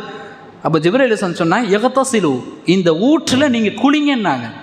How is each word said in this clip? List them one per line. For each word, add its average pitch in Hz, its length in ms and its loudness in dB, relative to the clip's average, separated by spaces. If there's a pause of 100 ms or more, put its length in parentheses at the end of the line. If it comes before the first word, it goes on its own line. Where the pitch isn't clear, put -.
(640)
அப்ப 160 160 0
ஜிப்ரீல் 233 320 2
அலைஹிஸ்ஸலாம் 185 280 -2
சொன்னாங்க, 190 400 0
"இக்தசிலு, 214 640 0 (220)
இந்த 170 280 2
ஊற்றுல 262 560 2
நீங்க 226 200 0
குளிங்கன்னாங்க." 233 840 0 (120)